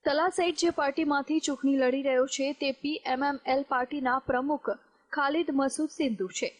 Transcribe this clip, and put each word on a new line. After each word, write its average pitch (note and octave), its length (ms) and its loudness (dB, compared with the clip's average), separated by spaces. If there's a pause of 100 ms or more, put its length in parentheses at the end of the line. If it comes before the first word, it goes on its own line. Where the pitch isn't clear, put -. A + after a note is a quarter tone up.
તલા D4+ 240 2
સઈદ F4 340 0
જે E4+ 160 4
પાર્ટીમાંથી C#4+ 600 0
ચૂંટણી C#4 400 0
લડી B3+ 220 2
રહ્યો C4 260 2
છે, C4+ 260 -2
તે C#4+ 160 -2 (120)
પી D4+ 180 -4 (140)
એમ C4 100 -2
એમ C#4+ 220 -2
એલ C4+ 260 0
પાર્ટીના B3+ 480 0
પ્રમુખ C4+ 500 -2 (420)
ખાલિદ D4 400 0
મસૂદ C4+ 380 0
સિંધુ A3 380 -2
છે - 220 -4 (100)